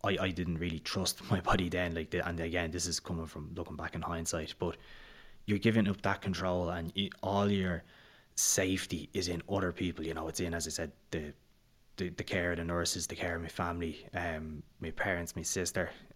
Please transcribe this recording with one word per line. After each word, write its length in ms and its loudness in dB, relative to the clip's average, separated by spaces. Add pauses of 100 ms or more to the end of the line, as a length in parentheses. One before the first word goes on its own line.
I, 180 2
I 100 2
didn't 280 0
really 220 0
trust 440 -2
<laughs> 60 0
my 100 6
body 280 4
then. 260 0
Like, 160 -4
the, 160 2
and 140 -2
again, 300 0
this 160 -2
is 140 0
coming 260 -2
from 280 -10
looking 220 -6
back 180 -4
in 80 -4
hindsight, 560 -2
but 180 0 (720)
you're 120 4
giving 300 6
up 140 0
that 200 2
control, 480 2
and 260 -4
y-, 140 0 (120)
all 280 4
your 340 2 (500)
safety 800 2
is 140 2
in 200 -2
other 240 2
people. 320 -2
You 100 -2
know, 140 -4
it's 120 -4
in, 140 0
as 120 -2
I 40 -4
said, 220 -4 (180)
the, 220 -4 (640)
the, 140 -2
the 140 -6
care 280 2
of 60 0
the 60 -2
nurses, 420 0
the 100 -6
care 200 -2
of 60 -2
my 60 -4
family, 680 -2
um, 480 -4 (180)
my 100 -6
parents, 460 -2
my 60 -4
sister, 480 0 (260)